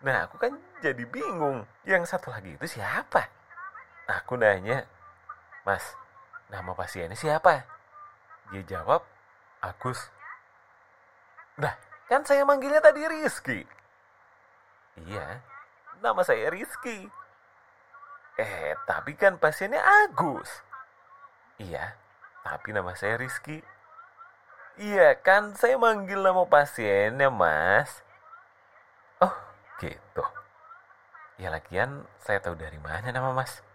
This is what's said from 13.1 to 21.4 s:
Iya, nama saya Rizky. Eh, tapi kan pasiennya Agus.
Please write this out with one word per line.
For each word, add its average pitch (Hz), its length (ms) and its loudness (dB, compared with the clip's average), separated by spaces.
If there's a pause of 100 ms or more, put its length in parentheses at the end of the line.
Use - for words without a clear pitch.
Iya, 95 400 -10 (560)
nama 185 240 0
saya 123 240 0
Rizky. 208 600 -10 (1300)
Eh, 82 320 -6 (160)
tapi - 240 -6
kan 185 240 4
pasiennya 190 440 -2 (280)
Agus. - 400 -4 (1120)